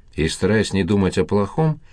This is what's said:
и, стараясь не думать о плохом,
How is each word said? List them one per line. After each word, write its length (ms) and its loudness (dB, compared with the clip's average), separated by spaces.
и, 140 -2
стараясь 460 0
не 100 2
думать 340 2
о 80 2
плохом, 560 -2